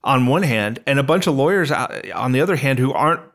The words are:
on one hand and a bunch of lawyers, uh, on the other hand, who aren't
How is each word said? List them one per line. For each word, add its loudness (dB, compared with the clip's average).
on 2
one 2
hand -2
and 2
a 2
bunch 0
of 0
lawyers, 0
uh, -4
on -2
the 2
other 0
hand, 0
who 0
aren't 0